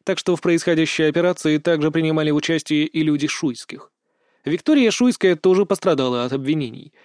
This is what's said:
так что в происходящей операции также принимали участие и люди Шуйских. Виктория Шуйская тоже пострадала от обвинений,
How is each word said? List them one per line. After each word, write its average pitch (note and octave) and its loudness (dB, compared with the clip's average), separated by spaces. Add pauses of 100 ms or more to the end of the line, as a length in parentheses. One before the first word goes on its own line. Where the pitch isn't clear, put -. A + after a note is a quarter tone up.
так F#3+ -4
что F3+ -2
в - -6
происходящей E3 0
операции D#3+ 0
также D#3 0
принимали D#3 0
участие D3+ -2
и D#3 -2
люди D3 0
Шуйских. - -8 (580)
Виктория A#3 2
Шуйская G3 2
тоже F#3 2
пострадала C3+ 0
от B2+ -6
обвинений, C3+ -4 (120)